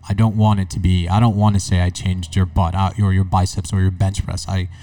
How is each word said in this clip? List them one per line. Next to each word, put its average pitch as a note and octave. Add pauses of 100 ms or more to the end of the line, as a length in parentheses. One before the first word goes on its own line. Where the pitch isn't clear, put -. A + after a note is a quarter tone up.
I G2+
don't A2
want G#2+
it F#2
to -
be, F2+
I F#2+
don't A#2
wanna G2+
say F2+
I F2+
changed F2+
your F#2+
butt E2+
out F#2+
or G2
your F#2+
biceps F#2
or G2
your F#2+
bench G2
press. -
I F#2 (120)